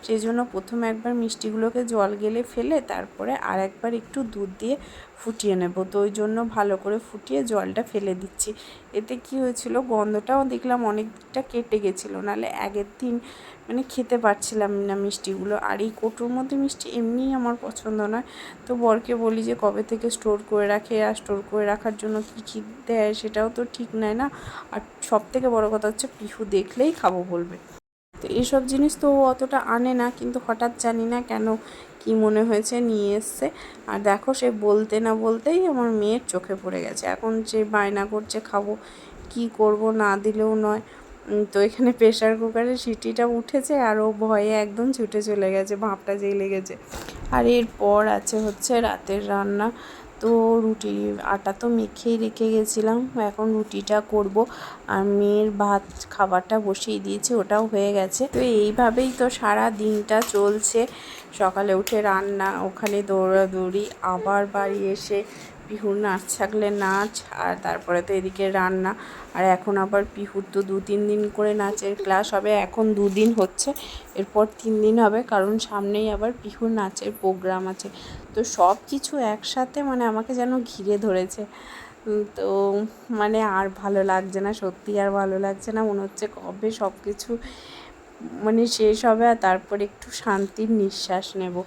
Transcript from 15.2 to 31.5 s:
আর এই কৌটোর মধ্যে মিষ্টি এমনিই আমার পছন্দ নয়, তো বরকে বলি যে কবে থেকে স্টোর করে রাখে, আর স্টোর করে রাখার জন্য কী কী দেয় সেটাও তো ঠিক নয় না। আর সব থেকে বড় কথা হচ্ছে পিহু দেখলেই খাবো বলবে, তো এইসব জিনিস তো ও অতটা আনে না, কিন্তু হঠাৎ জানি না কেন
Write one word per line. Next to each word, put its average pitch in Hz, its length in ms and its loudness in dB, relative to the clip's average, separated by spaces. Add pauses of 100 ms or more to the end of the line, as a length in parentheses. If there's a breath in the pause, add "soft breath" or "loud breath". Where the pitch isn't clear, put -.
আর 196 160 0
এই 220 140 -2
কৌটোর 226 380 -2
মধ্যে 269 260 -4
মিষ্টি - 240 -4 (120)
এমনিই 247 400 0
আমার 240 160 0 (100)
পছন্দ 214 340 -4 (140)
নয়, 247 120 -4 (380 loud breath)
তো - 80 -6 (120)
বরকে 233 300 4 (100)
বলি 226 260 2
যে 240 140 0
কবে 208 260 2
থেকে 226 260 -2
স্টোর 208 220 0 (120)
করে 208 240 2
রাখে, 208 220 -2 (120)
আর 214 140 0
স্টোর 202 180 -4 (100)
করে 208 220 0
রাখার 214 300 -2
জন্য 214 140 -2 (140)
কী - 100 -18 (100)
কী 220 100 -8 (280)
দেয় 220 320 2
সেটাও 214 360 -2
তো 240 60 -4 (120)
ঠিক 233 160 -8 (120)
নয় 214 200 0
না। 277 60 0 (440 loud breath)
আর 208 100 -6 (280)
সব 220 120 4 (120)
থেকে 262 220 2
বড় 214 180 4
কথা 214 160 0
হচ্ছে 220 180 -6 (100)
পিহু 214 240 -10 (140)
দেখলেই 247 440 2
খাবো 185 200 2 (120)
বলবে, 175 240 -4 (600)
তো - 100 -12 (140)
এইসব 262 220 4 (100)
জিনিস 285 300 4
তো 294 60 4 (100)
ও - 20 6 (120)
অতটা 262 280 0 (160)
আনে 247 260 2
না, 240 60 2 (120)
কিন্তু 240 260 -4
হঠাৎ 240 260 0 (120)
জানি 226 300 0
না 240 60 0 (120)
কেন 220 160 0 (540 loud breath)